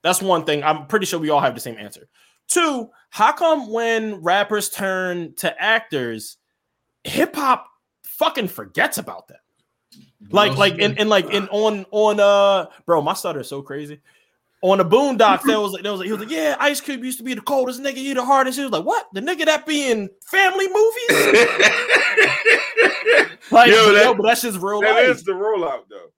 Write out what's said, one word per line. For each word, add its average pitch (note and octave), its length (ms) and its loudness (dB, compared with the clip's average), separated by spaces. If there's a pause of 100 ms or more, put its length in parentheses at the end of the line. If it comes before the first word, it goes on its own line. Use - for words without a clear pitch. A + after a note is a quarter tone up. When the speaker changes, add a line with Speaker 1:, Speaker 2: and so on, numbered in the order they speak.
Speaker 1:
That's F3+ 180 0
one F#3 220 0
thing. D3 180 -2
I'm D3+ 240 -2
pretty G3 200 -2
sure E3+ 120 -6
we D3+ 120 -4
all C#3+ 100 2
have C3 140 0
the B2+ 60 -16
same A#2 180 -12
answer. G#2 300 -20 (400)
Two, C#4+ 420 -2 (200)
how A3+ 220 2
come D4+ 380 -2
when A3+ 460 -4
rappers G3 520 -2
turn F#3 680 -6
to E3 260 -6
actors, C3+ 720 -2 (680)
hip - 320 -2
hop C4+ 300 0 (360)
fucking D#4 460 -4
forgets - 500 -4
about - 300 -16
that? - 120 -20 (920)
Like, G#3 200 4
Speaker 2:
Well C3 80 -4
Speaker 1:
like, G3 160 4
and, F3 80 -8
Speaker 2:
said. G#3 160 -2
Speaker 1:
and, G#3+ 100 0
like, G#3 240 2
and G3+ 200 -4
on, G#3 400 -2
on, G#3 280 2
uh, G3+ 460 4 (180)
bro, E3+ 160 2
my D#3 140 -2
stutter D#3 260 -6
is - 80 -12
so C#3 140 -12
crazy. D3 380 -14 (640)
On F#3+ 160 4
the F#3 60 2
Boondocks, A3 580 4
there A3 180 2
was, F#3+ 220 -4
there G3+ 100 -6
was, F#3 100 -8
he G3 100 -6
was G3+ 80 -6
like, A3 100 -12
"Yeah, D#4 300 -2
Ice C#4+ 200 0
Cube C4 240 -10
used B3+ 140 -10
to A3+ 60 -18
be B3+ 100 -6
the - 60 -10
coldest B3+ 420 -4
nigga, C#4 140 -6
he C4+ 180 -8
the B3 100 -2
hardest." C4 340 2
He C#4+ 40 -4
was C4+ 100 -6
like, E3+ 120 -4
"What? F#4+ 280 -2
The F#3+ 80 -8
nigga D#4 260 -4
that D4+ 200 0
be D4 240 -2
in G#3 180 -2 (220)
family F#4+ 380 2
movies?" A4 800 2
Speaker 3:
<laughs> - 1040 0 (1000)
Speaker 1:
Like, A#3 200 8
Speaker 3:
Yo, A3 180 8
Speaker 1:
yo, G3+ 40 8
Speaker 3:
that, G#3 240 6
Speaker 1:
but G3+ 100 -2
that's A#3 160 2
just G3+ 180 -6
real G3+ 200 -4
Speaker 3:
that G#3+ 140 2
Speaker 1:
life. A#3+ 220 4
Speaker 3:
is E3+ 80 -20
the F#3+ 80 -4
rollout, F3+ 580 -4
though. F2+ 280 -20